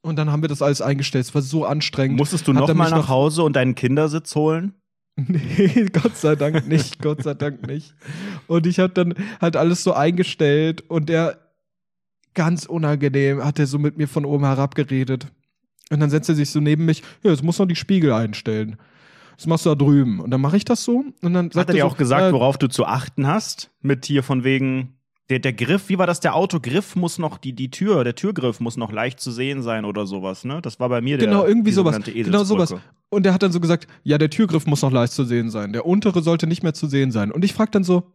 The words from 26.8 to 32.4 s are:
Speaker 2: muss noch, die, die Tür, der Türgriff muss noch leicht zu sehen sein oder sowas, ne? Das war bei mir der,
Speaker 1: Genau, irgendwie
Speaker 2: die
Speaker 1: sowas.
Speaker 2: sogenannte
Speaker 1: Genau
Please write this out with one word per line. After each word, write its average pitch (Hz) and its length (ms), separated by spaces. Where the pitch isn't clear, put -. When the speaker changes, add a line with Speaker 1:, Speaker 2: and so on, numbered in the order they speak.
Speaker 2:
muss 175 220
noch, 175 200
die, 131 160
die 127 160
Tür, 185 340
der 120 100
Türgriff 131 460
muss 117 160
noch 113 160
leicht 120 280
zu 131 120
sehen 131 300
sein 113 220
oder 104 220
sowas, 95 380
ne? 139 180
Das 123 180
war 123 80
bei 120 120
mir 135 180
der, 214 100
Speaker 1:
Genau, 202 160
irgendwie 214 260
Speaker 2:
die 190 40
Speaker 1:
sowas. 170 220
Speaker 2:
sogenannte 107 160
Speaker 1:
Genau 180 320